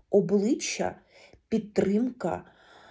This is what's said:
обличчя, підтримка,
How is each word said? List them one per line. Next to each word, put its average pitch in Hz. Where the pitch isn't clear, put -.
обличчя, 196
підтримка, 208